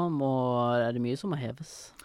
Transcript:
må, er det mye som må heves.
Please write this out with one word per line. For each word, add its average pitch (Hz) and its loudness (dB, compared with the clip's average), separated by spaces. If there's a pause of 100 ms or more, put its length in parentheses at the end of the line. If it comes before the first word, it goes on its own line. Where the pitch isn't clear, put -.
(120)
må, 139 2 (460)
er 117 2
det 120 -2
mye 123 0
som 196 -4
må 151 0
heves. - -10 (120)